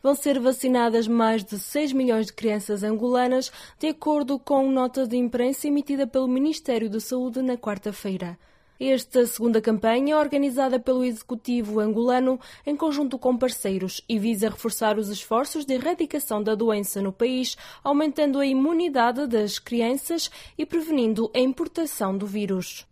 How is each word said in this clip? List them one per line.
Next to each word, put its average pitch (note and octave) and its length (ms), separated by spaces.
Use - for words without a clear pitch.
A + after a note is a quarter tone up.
Vão C#4 140
ser C#4 240
vacinadas A#3+ 680
mais A3+ 340
de G3+ 160
seis C#4+ 340
milhões A#3+ 340
de - 60
crianças G#3 520
angolanas, B3 680
de D4+ 80
acordo D4 500
com C4+ 320
nota B3+ 380
de A#3 80
imprensa B3 500
emitida C#4+ 400
pelo C4 220
Ministério B3+ 600
da G#3+ 120
Saúde B3+ 420
na B3+ 140
quarta-feira. G3 840
Esta B3+ 460
segunda A3+ 360
campanha, A#3 580
organizada C#4 640
pelo B3+ 240
Executivo A#3 760
angolano, B3 600
em D4 80
conjunto C#4+ 420
com B3 200
parceiros, G3 720
e A#3 100
visa G#3+ 320
reforçar G#3+ 480
os G#3 100
esforços B3 560
de C4+ 100
erradicação C#4+ 680
da G#3+ 140
doença G#3 440
no G3 120
país, B3+ 440
aumentando C#4+ 560
a C#4 40
imunidade C4+ 840
das G#3+ 320
crianças B3 680
e D4+ 80
prevenindo B3+ 680
a - 60
importação C4 800
do G3+ 80
vírus. G3 640